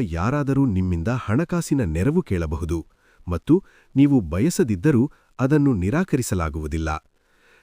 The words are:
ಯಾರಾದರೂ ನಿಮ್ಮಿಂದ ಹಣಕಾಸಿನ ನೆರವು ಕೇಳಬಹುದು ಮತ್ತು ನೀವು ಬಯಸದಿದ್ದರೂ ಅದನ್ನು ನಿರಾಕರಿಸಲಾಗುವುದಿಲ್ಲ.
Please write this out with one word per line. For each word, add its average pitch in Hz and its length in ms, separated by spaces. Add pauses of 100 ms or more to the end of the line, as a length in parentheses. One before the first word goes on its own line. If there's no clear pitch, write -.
(120)
ಯಾರಾದರೂ 135 540
ನಿಮ್ಮಿಂದ 92 440 (120)
ಹಣಕಾಸಿನ 151 640
ನೆರವು 98 360
ಕೇಳಬಹುದು 82 580 (480)
ಮತ್ತು 90 280 (400)
ನೀವು 139 220 (120)
ಬಯಸದಿದ್ದರೂ 113 760 (360)
ಅದನ್ನು 143 340
ನಿರಾಕರಿಸಲಾಗುವುದಿಲ್ಲ. 85 1160 (720)